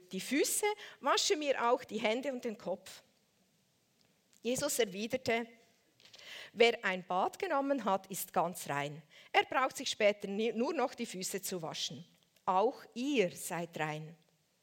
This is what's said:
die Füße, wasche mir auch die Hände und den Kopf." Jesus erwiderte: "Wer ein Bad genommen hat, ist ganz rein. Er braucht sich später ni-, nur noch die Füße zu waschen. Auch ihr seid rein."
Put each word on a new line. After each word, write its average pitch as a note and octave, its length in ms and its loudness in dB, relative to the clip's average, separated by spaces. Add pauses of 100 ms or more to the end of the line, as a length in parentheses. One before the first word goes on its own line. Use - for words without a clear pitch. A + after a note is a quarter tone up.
(100)
die F#3+ 100 -6
Füße, - 440 0 (360)
wasche D#4+ 360 2
mir C4+ 340 0
auch B3+ 140 2
die G#3+ 160 -6
Hände B3 320 0
und B3 120 -8
den G#3+ 120 -6
Kopf." - 460 -8 (1400)
Jesus C4 380 -2
erwiderte: A3+ 680 0 (1040)
"Wer A3+ 320 6
ein F#3 220 0
Bad G3 320 0
genommen C#4 460 0
hat, F#3+ 220 2
ist - 260 -8
ganz F3 360 0
rein. D3 340 -4 (300)
Er G4+ 120 4
braucht C4+ 320 0
sich - 140 -6
später G#3 380 2
ni-, G#3+ 240 -2
nur A#3+ 200 0
noch B3+ 220 0
die A#3 120 -6
Füße F#3 360 -6
zu F3+ 180 -4
waschen. D3+ 460 -6 (400)
Auch G3 360 4 (120)
ihr B3 420 2
seid E3+ 420 -6
rein." D#3 380 -4 (460)